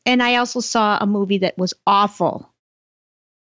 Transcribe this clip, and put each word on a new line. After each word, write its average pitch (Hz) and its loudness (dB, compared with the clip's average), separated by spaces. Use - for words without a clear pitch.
and 247 2
I 247 2
also 247 -2
saw 214 0
a 208 0
movie 202 0
that 185 -2
was 185 -2
awful. 202 0